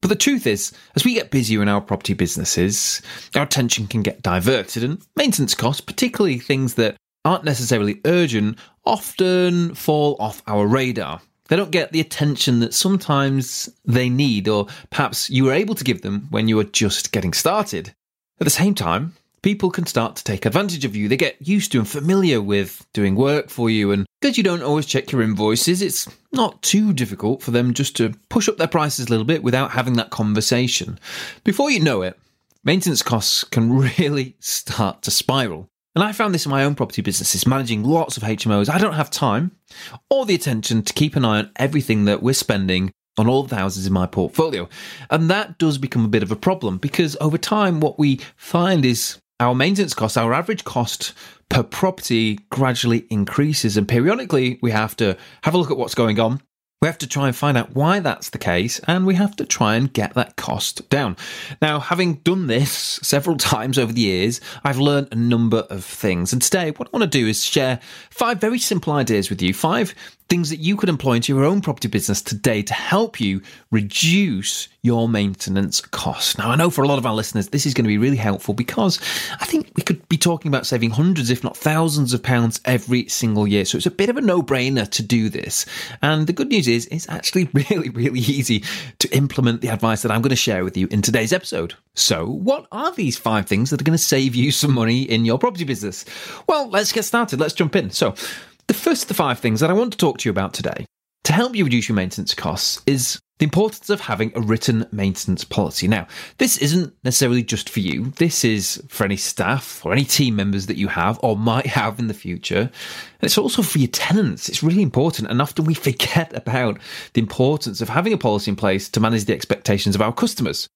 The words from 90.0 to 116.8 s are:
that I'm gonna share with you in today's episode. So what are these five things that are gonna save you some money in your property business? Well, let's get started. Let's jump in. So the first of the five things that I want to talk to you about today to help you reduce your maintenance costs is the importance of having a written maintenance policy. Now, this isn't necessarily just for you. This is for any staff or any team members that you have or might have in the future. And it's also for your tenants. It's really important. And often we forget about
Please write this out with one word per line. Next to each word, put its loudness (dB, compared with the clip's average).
that 0
I'm 2
gonna 2
share 0
with -4
you 0
in 2
today's 2
episode. -4
So 0
what -2
are -4
these -2
five 0
things 0
that -2
are -4
gonna 4
save 2
you 2
some 2
money 2
in 0
your 2
property -2
business? -6
Well, 2
let's 0
get -2
started. -2
Let's 0
jump 0
in. 0
So 0
the 4
first 0
of -18
the -4
five 0
things 2
that 4
I 4
want 0
to -16
talk 0
to -2
you 0
about -2
today -6
to 2
help 2
you 2
reduce 0
your 2
maintenance -2
costs -4
is 0
the 4
importance 0
of 0
having -2
a -2
written 0
maintenance -2
policy. -2
Now, 0
this 2
isn't 0
necessarily 2
just -4
for -4
you. -2
This 2
is 0
for -2
any 0
staff -4
or -2
any 2
team 2
members 0
that -4
you 0
have 0
or 2
might 0
have -2
in -4
the -4
future. -4
And -6
it's 2
also 0
for 0
your 4
tenants. 0
It's -6
really 4
important. 0
And 2
often -2
we 2
forget -2
about -2